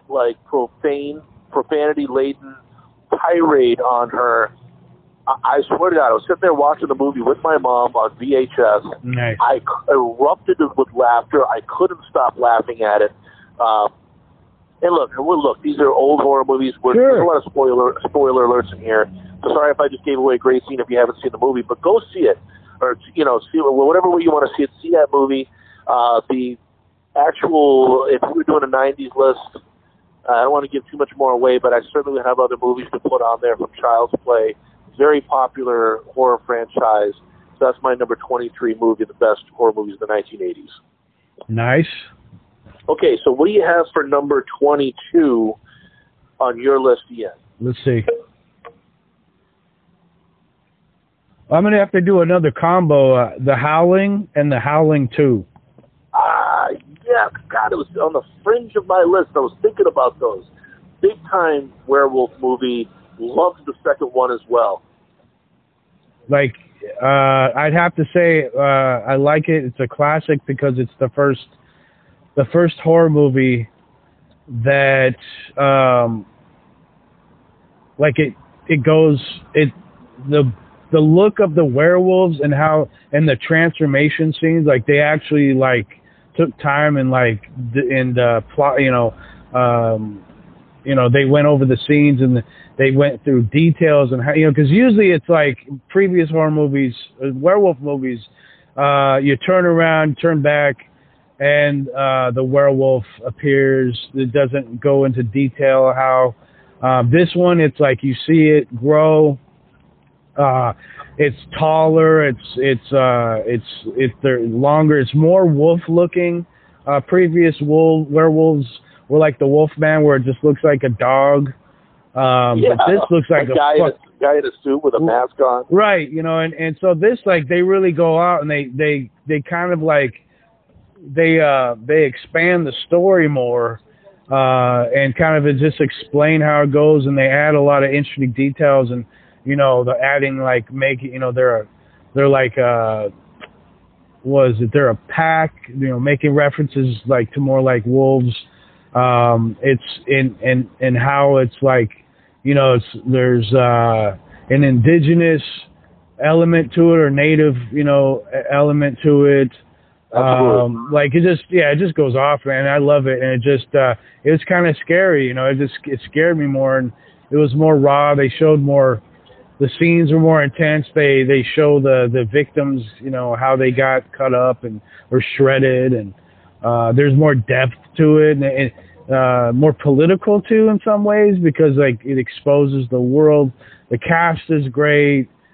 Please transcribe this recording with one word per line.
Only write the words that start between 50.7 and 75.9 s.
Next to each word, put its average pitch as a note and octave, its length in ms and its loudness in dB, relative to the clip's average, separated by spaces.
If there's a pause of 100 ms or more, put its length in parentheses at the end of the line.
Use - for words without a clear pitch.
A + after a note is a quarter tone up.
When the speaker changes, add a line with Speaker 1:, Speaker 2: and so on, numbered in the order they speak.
Speaker 2:
I'm E3 140 2
gonna G#3+ 160 2
have G3+ 140 0
to F#3+ 80 2
do F3+ 200 2
another E3 300 0
combo, D3+ 640 2
uh, A#2+ 240 0
The C3 160 0
Howling F3+ 800 0
and D3 160 0
The B2+ 80 -2
Howling D3 560 0
Two. B2+ 280 0 (720)
Speaker 1:
Ah, - 540 -2 (400)
yeah. A#3+ 220 0 (200)
God, - 220 -2
it F#3 60 -2
was D3 100 -8 (120)
on D#3+ 140 -2
the C3+ 80 -2 (220)
fringe A3+ 320 -2
of G3 100 -4
my F#3 160 0
list. F3 340 0
I D#3 40 -2
was B2+ 240 -4
thinking G#3+ 240 0
about C3 320 -2
those. G2+ 260 -6 (560)
Big G#3 160 0 (140)
time D3+ 420 -2 (140)
werewolf C3 420 0 (100)
movie. B2+ 480 -4 (320)
Loved D3+ 480 -4
the C#3+ 60 -10 (100)
second C#3+ 240 -4
one B2+ 240 -2
as A#2 80 -8 (100)
well. A2+ 320 -2 (1500)
Speaker 2:
Like, C#3 260 0 (440)
uh, C3+ 560 2
I'd D3+ 180 -2
have E3+ 220 0
to D#3+ 160 -2
say, E3 460 0
uh, - 20 -2
I C3+ 580 0
like D3 300 0
it. D#3+ 180 -2
It's B2 140 -10
a B2+ 80 -4
classic D3 600 -2
because C3 320 -4
it's B2 200 -6
the C3 100 -2
first, C#3+ 360 -2 (920)
the C#3 100 0
first E3 340 0
horror E3 320 2
movie C3 580 0 (920)
that, C3+ 520 0 (420)
um, B2+ 680 0 (1700)